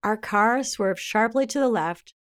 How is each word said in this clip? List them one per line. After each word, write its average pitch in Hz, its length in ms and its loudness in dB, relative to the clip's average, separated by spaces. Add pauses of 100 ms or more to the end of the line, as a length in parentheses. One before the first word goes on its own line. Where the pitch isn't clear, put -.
Our 214 140 0
car 220 480 2
swerved 190 340 -2
sharply 226 500 0
to 285 100 -4
the 269 100 2
left 175 460 -4 (140)